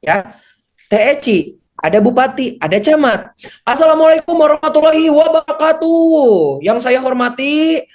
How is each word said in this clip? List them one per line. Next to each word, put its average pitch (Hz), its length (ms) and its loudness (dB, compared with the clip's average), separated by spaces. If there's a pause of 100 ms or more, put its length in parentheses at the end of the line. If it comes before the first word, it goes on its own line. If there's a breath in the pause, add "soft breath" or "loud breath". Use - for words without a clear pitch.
ya. 180 340 -6 (500 soft breath)
T - 80 -2
E 214 240 2
C, - 80 -8 (480)
ada 175 240 0
bupati, 254 640 -2
ada 160 160 -2
camat. 277 560 -2 (320 loud breath)
Assalamualaikum 320 720 2
warahmatullahi 311 720 2
wabarakatuh. 311 1500 0
Yang 214 240 0
saya 254 160 0
hormati 269 800 -2 (120)